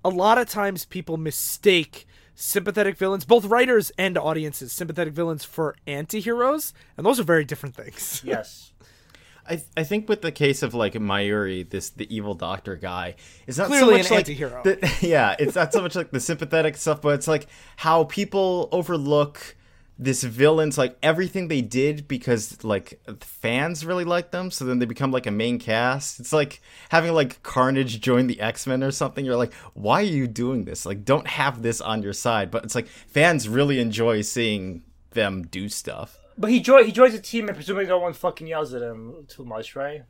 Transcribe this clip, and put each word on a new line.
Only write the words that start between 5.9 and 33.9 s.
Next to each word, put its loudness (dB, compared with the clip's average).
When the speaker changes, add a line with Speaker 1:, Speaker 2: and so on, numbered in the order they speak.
Speaker 1:
and -6
those 4
are 0
very 4
different -10
things. -12
Speaker 2:
Yes. -8
Speaker 3:
I, -6
I -2
think -4
with 0
the -4
case 2
of, -4
like, 0
Mayuri, -2
this, -8
the -12
evil -6
doctor -8
guy, -8
it's -6
not 0
Speaker 1:
Clearly 6
Speaker 3:
so 8
much 2
Speaker 1:
an 0
Speaker 3:
like 6
Speaker 1:
anti-hero. -6
Speaker 3:
the, 0
<laughs> -
yeah, 4
it's 0
not 2
so 4
much, -4
like, -4
the -2
sympathetic 0
stuff, -2
but 2
it's, -4
like, 0
how 4
people 0
overlook 0
this -2
villain's, 4
like, 0
everything 0
they 0
did 0
because, -2
like, -4
fans -4
really -2
like -2
them, -6
so -8
then 0
they 2
become, -2
like, -2
a -2
main 0
cast. -2
It's -8
like 0
having, 2
like, 0
Carnage 0
join 4
the -4
X-Men -4
or -2
something. -4
You're 0
like, -2
"Why 2
are 2
you 0
doing -2
this? -10
Like, -6
don't 2
have -2
this -2
on -2
your -6
side." 0
But -2
it's -8
like, -2
fans 2
really 2
enjoy 2